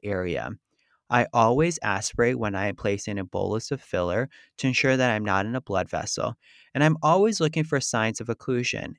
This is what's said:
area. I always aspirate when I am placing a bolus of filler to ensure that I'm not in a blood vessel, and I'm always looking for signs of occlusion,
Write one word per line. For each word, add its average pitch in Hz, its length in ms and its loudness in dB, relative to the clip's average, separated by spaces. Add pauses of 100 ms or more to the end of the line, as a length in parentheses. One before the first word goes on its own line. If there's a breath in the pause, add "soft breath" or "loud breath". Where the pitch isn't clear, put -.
area. 90 460 -2 (600)
I 120 220 2
always 131 500 4
aspirate 117 560 0
when 107 160 -2
I 98 140 -2
am 98 80 -4
placing 101 420 -4
a 95 60 -4
bolus 95 480 -4
of 135 80 -4
filler 92 480 -2 (300 soft breath)
to 135 100 0
ensure 131 280 2
that 127 140 2
I'm 107 140 -2
not 98 220 0
in 117 100 -4
a 131 40 -4
blood 92 300 -2
vessel, - 460 -4 (380 soft breath)
and 139 100 4
I'm 156 180 4
always 190 380 4
looking 156 240 2
for 151 160 0
signs 113 400 0
of 113 80 -6
occlusion, - 720 -4